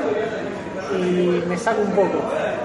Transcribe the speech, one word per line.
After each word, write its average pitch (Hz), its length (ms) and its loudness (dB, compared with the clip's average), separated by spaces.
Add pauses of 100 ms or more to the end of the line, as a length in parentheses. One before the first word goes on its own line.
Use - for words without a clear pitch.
(1000)
Y 180 480 2
me 180 100 -2
saco 214 240 0
un 196 100 0
poco. 185 280 4 (460)